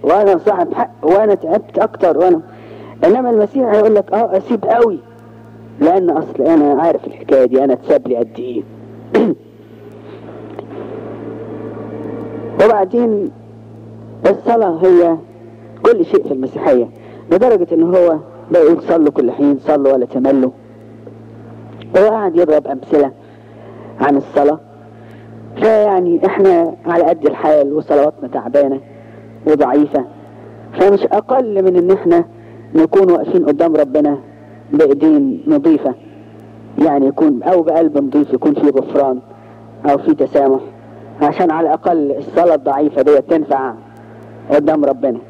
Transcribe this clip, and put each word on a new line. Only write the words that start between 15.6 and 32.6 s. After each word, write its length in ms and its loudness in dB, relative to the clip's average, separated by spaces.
كل 220 2
شيء 220 0
في 60 -4
المسيحية، 560 -2
لدرجة 420 2
ان 100 2
هو 340 2
بقى 100 4
يقول: 200 4
"صلوا 300 2
كل 200 -2
حين، 280 0
صلوا 340 0
ولا 120 0
تملوا". 460 0
وقعد 400 2
يضرب 320 2
امثلة 440 -2
عن 160 0
الصلاة. 420 0
فيعني 680 2
احنا 480 2
على 180 0
قد 220 0
الحال 480 2
وصلواتنا 540 0
تعبانة 520 -2
وضعيفة، 580 2
فمش 320 2
اقل 580 -2
من 120 2
ان 160 2
احنا 340 2